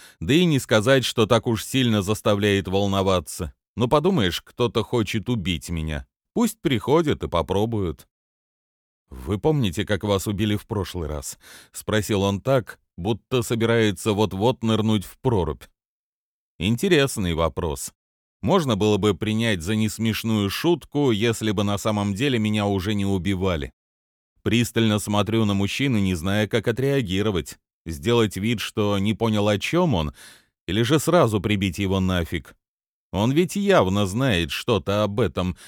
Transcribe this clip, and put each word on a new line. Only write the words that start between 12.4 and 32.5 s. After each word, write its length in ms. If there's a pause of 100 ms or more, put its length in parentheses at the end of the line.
так, 400 (160)
будто 460
собирается 720
вот-вот 480
нырнуть 420
в 140
прорубь. 460 (920)
Интересный 760
вопрос. 580 (480)
Можно 340
было 220
бы 180
принять 460
за 160
несмешную 720
шутку, 640
если 400
бы 120
на 140
самом 380
деле 240
меня 280
уже 280
не 100
убивали. 680 (680)
Пристально 560
смотрю 460
на 80
мужчину, 460
не 160
зная, 340
как 180
отреагировать. 920 (260)
Сделать 540
вид, 220
что 380
не 140
понял, 340
о 120
чём 360
он, 200 (520)
или 160
же 160
сразу 420
прибить 380
его 220
нафиг. 560 (560)